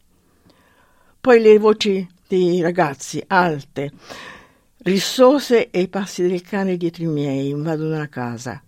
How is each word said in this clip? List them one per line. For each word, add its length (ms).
Poi 200
le 180
voci 480
dei 320
ragazzi, 680
alte, 640
rissose 920
e 100
i 80
passi 340
del 200
cane 340
dietro 260
i 60
miei 400
invadono 480
la 120
casa. 600